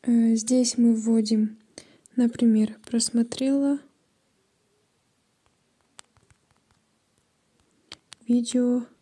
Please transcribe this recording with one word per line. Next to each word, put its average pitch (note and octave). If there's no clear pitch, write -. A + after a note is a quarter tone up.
Э, A3+
здесь A#3+
мы A#3
вводим, A3
например, A3+
"Просмотрела C4+
видеоролик" B3